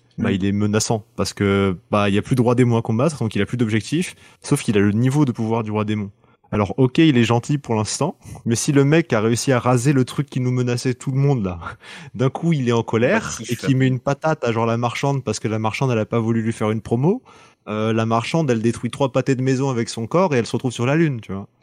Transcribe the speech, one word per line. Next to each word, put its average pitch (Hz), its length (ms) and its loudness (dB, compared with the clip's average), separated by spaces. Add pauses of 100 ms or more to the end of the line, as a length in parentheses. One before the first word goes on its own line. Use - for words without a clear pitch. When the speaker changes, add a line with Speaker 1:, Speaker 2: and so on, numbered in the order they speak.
(180)
Speaker 1:
bah, 107 120 -2
Speaker 2:
Mm. 98 40 0
Speaker 1:
il 95 120 -2
est 101 80 0
menaçant 104 520 0 (120)
parce 98 160 -4
que, 98 420 2 (160)
bah, 101 160 2
il 98 80 0
y - 20 2
a 104 40 2
plus - 140 -4
de 127 60 2
roi 120 140 2
démon 120 220 4
à 113 40 0
combattre, 131 380 0
donc 113 160 -4
il 101 60 0
a 98 40 0
plus - 120 -4
d'objectif, 117 580 -2 (260)
sauf - 220 -2
qu'il 104 140 0
a 98 40 6
le 104 120 4
niveau 131 320 2
de 123 80 2
pouvoir 113 300 -2
du 107 80 -8
roi 107 120 -2
démon. 104 260 -4 (420)
Alors 104 280 -2
ok, 131 180 2
il 160 180 6
est 120 80 6
gentil 120 360 0
pour 120 160 -4
l'instant, 120 420 -2 (260)
mais 117 120 0
si - 160 0
le 139 120 6
mec 156 300 4
a 110 80 4
réussi 113 300 0
à 123 80 4
raser 123 340 2
le 131 100 2
truc 139 280 -4
qui - 80 -6
nous 127 100 -2
menaçait 123 460 -2
tout - 160 -8
le 131 60 -2
monde 139 260 2
là, 90 160 -4 (280)
<laughs> - 280 -18
d'un 127 160 0
coup 165 220 -2
il 131 140 0
est 120 40 4
en 117 100 4
colère 127 400 2
Speaker 3:
Bah, - 240 -10
si, - 80 -8
Speaker 1:
et - 20 -2
Speaker 3:
je 101 120 -8
Speaker 1:
qu'il 131 100 2
met 131 80 4
Speaker 3:
fais 131 40 2
Speaker 1:
une 127 100 -2
patate 151 440 -2
à 117 80 0
genre 113 140 0
la 117 120 0
marchande 127 460 -2
parce 107 160 -4
que - 80 -6
la 110 120 -2
marchande 110 320 -2
elle 113 80 0
a 104 80 -2
pas 117 120 -2
voulu 113 220 0
lui 110 100 -2
faire 107 200 -2
une 110 100 -4
promo, 151 400 0 (460)
euh, 107 260 -2
la 113 140 0
marchande 117 420 0
elle 113 140 0
détruit 117 260 -2
trois 135 220 0
pâtés 135 240 0
de 127 80 -2
maison 135 260 0
avec 117 200 -2
son 113 180 -8
corps 175 260 2
et 123 60 4
elle 110 80 0
se - 60 -4
retrouve 123 180 -2
sur 120 160 -2
la 139 80 2
lune, 147 260 0
tu 98 120 -12
vois. 98 140 -8 (160)